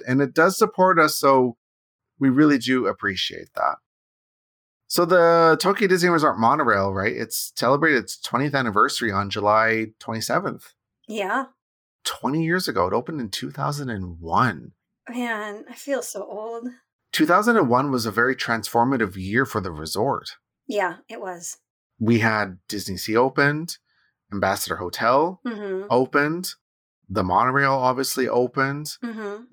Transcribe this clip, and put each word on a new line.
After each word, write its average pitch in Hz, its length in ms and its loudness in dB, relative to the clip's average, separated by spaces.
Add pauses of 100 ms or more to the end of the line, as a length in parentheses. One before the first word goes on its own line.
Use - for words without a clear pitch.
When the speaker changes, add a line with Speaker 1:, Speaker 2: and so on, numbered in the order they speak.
Speaker 1:
And 131 140 2
it 139 120 0
does 170 240 4
support 185 400 4
us, 151 220 4
so 131 380 4 (600)
we 135 100 4
really 143 280 6
do 120 300 0
appreciate 98 680 -4
that. - 200 0 (1120)
So 175 180 2
the 170 560 6
Tokyo 196 260 2
Disney 180 220 2
Resort 147 300 2
monorail, 110 540 2
right? 98 220 -2
It's - 400 -8
celebrated 143 480 2
its - 160 -14
twentieth 139 360 -2
anniversary 117 560 0
on 98 180 -2
July 110 580 2 (120)
twenty-seventh. 117 760 -6 (340)
Speaker 2:
Yeah. 220 380 -4 (580)
Speaker 1:
Twenty 151 400 -4
years 175 240 -2
ago. 104 200 0
It 95 60 -4
opened 143 280 -4
in 107 80 -8
two 139 220 -8
thousand 143 380 -6
and 90 300 -8
one. 82 520 -2 (380)
Speaker 2:
Man, 214 600 -8
I 240 60 -18
feel 269 260 -6
so 202 240 -10
old. 226 420 -10 (440)
Speaker 1:
Two - 160 0
thousand 208 300 4
and 147 120 4
one 135 220 2
was 120 160 -2
a 107 40 -4
very 123 240 2
transformative 117 800 0
year 101 300 -2
for 107 160 -4
the 92 100 -6
resort. 95 680 -6 (300)
Speaker 2:
Yeah, 190 300 -4 (100)
it 226 140 -16
was. 175 360 -12 (420)
Speaker 1:
We 113 200 2
had 107 380 0 (100)
Disney 98 300 -8
Sea 110 200 -4
opened, 143 600 0 (540)
Ambassador 98 460 -2
Hotel 127 680 0
Speaker 2:
Mm-hmm. 202 440 -8
Speaker 1:
opened, 147 600 0 (600)
the 95 140 -2
monorail 127 500 2
obviously 127 560 0
opened. 135 600 -2 (120)
Speaker 2:
Mm-hmm. 214 500 -10